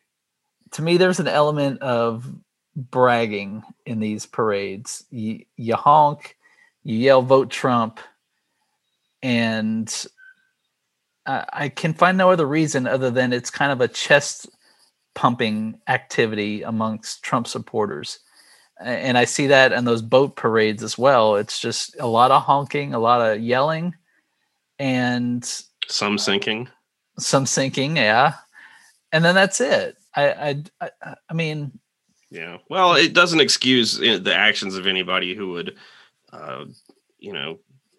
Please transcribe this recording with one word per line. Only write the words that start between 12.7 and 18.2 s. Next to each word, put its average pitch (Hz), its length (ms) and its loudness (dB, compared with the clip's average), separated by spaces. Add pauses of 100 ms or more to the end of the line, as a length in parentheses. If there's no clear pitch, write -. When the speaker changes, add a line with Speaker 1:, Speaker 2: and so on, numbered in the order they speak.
Speaker 1:
other 127 240 0
than 123 220 2
it's 120 180 -6
kind 143 200 -2
of 127 100 -2
a 120 60 4
chest - 600 0 (680)
pumping 113 720 -2
activity 107 760 -2
amongst 110 600 -6
Trump 120 240 -4
supporters. - 720 -8 (600)